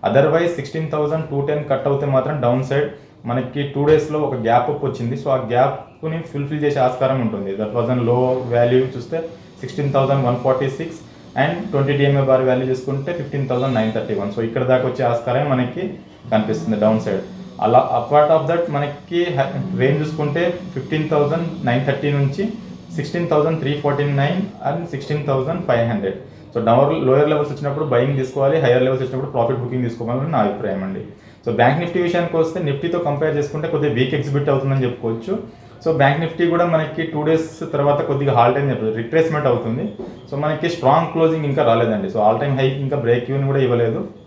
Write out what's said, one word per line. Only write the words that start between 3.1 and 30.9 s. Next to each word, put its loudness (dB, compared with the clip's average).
మనకి -2
టూ -2
డేస్లో 4
ఒక 0
gap 4
up -4
వచ్చింది. -2
So -4
ఆ 2
గ్యాప్ని -2
fulfill -6
చేసే 2
ఆస్కారం 0
ఉంటుంది. -2
That -4
was 0
an 0
low 4
value 4
చూస్తే -6
సిక్స్టీన్ -4
థౌసండ్ 2
వన్ 2
ఫార్టీ 2
సిక్స్ -8
and -2
twenty 2
డిఎంఏ 4
bar 4
value 2
చూసుకుంటే -4
ఫిఫ్టీన్ -4
థౌసండ్ 0
నైన్ 0
థర్టీ -2
వన్. -4
So -6
ఇక్కడ -2
దాకా 2
వచ్చే -2
ఆస్కారం 0
మనకి 0
కనిపిస్తుంది 0
down 4
side. -2
అలా 6
apart 4
of 2
that 0
మనకి -4
హై-, -2
range 2
చూసుకుంటే -2
ఫిఫ్టీన్ -4
థౌసండ్ 0
నైన్ 0
థర్టీ 0
నుంచి 0
సిక్స్టీన్ -4
థౌసండ్ 2
త్రీ -2
ఫార్టీ 0
నైన్ 0
and -4
sixteen -6
thousand -2
five 2
hundred. -4
So -2
down, 4
lower 6
levels 0
వచ్చినప్పుడు -4
buying 2
తీసుకోవాలి, 0
higher 4
levels 2
వచ్చినప్పుడు -6
profit 0
booking -2
తీసుకోవాలని -4
నా 0
అభిప్రాయం -2
అండి. -6